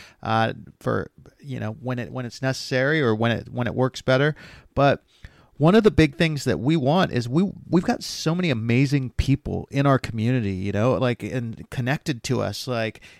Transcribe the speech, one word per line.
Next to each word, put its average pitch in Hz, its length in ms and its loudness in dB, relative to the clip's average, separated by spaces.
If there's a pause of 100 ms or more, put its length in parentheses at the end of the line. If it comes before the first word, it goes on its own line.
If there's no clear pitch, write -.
(220)
uh, 113 320 0 (280)
for, 110 280 -4 (300)
you 131 220 -12
know, 107 180 -6
when 123 200 -6
it, 107 120 -10
when 127 140 -8
it's - 160 -14
necessary 135 600 -2
or 113 140 2
when 113 160 0
it, 113 180 -4
when 120 180 -4
it 131 80 -6
works 127 260 -2
better. 139 340 2 (380)
But 139 320 2 (520)
one 160 160 6
of 220 120 6
the 214 60 8
big 156 260 4
things 156 260 0
that 90 160 0
we 143 160 2
want 156 380 2
is 120 160 -2
we, 175 200 0 (200)
we've 175 160 2
got - 180 -2
so - 320 -4
many 180 140 0
amazing 127 640 2
people 98 600 -2
in 139 140 0
our 135 120 6
community, 113 540 -2
you 95 220 -4
know, 110 220 2
like, 123 280 -2
and 117 460 -8
connected 127 540 -4
to 117 180 0
us, 98 260 -6
like, 113 320 -6 (200)